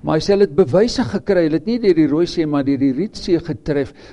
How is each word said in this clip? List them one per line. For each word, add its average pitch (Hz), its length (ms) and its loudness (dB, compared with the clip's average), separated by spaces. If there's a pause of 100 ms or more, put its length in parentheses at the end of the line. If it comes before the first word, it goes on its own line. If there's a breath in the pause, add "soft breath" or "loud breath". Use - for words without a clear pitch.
Maar 156 140 0
hy - 20 -8
sê, 196 140 0
hulle 196 100 4
het 143 80 -8
bewyse 190 480 2
gekry, 185 460 0
hulle 156 100 0
het 160 80 -6
nie 233 160 -2
deur 190 160 4
die 156 80 4
Rooi 156 240 0
See, 165 160 -2
maar 147 160 0
deur 135 160 0
die 135 160 2
Rietsee 175 480 -2
getref, 139 480 -4 (220 loud breath)